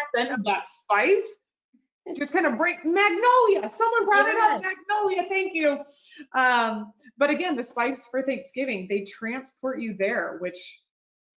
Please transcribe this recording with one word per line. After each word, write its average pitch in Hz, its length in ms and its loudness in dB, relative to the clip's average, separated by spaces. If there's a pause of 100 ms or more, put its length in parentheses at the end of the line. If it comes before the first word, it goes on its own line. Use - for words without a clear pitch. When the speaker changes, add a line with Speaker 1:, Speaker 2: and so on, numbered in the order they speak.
Speaker 1:
<laughs> 285 120 -6
Speaker 2:
scent 247 180 0
of 220 120 -4
that - 240 -2
spice 254 680 0 (760)
just 285 180 -6
kind 339 140 2
of 240 120 0
break, 339 260 -2
magnolia. 415 840 4
Someone 453 360 0
brought 403 240 4
it 440 80 0
up. 427 260 2
Speaker 1:
Yes. 381 140 -6 (120)
Speaker 2:
Magnolia, 392 400 0
thank 381 260 -2
you. 294 240 2 (560)
Um, 233 580 2 (240)
but 285 140 4
again, 339 260 -2
the 233 80 -6
spice 254 420 -4
for 262 160 -4
Thanksgiving, 247 640 -6
they 202 140 -2
transport 254 800 -8
you 226 140 -6
there, 190 460 -4
which - 400 -10 (560)